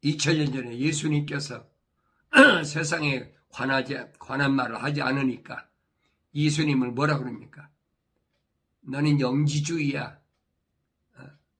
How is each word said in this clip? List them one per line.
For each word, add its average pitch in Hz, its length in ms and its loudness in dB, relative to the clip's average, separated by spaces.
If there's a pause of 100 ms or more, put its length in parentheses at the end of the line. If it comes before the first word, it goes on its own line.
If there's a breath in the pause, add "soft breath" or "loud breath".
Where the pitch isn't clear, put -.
이천 151 360 0
년 143 160 0
전에 123 240 -8
예수님께서 147 880 -2 (640)
<clears throat> 226 340 8
세상에 151 680 -4 (160)
관하지, 135 480 -4 (220)
관한 135 340 0
말을 120 280 0
하지 143 200 -2
않으니까 131 680 -4 (680)
예수님을 147 580 0
뭐라 143 260 0
그럽니까? - 520 -12 (1120)
"너는 143 380 0
영지주의야. 147 1000 -2 (1000)
어? 135 120 -20 (300)